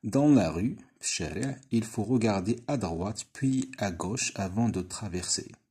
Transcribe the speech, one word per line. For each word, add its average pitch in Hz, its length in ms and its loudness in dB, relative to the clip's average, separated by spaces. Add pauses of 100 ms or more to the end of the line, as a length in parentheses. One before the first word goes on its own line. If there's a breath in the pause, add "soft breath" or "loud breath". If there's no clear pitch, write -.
Dans 135 260 4
la 101 220 8
rue, 90 260 -2 (220)
في - 20 -16
الشارع, 95 580 -4 (120)
il 117 120 2
faut 110 200 -4
regarder 110 640 2
à 147 100 0
droite 92 560 -4
puis 131 440 0
à 98 140 0
gauche 87 440 -4
avant 101 340 0
de 95 120 -2
traverser. - 880 -6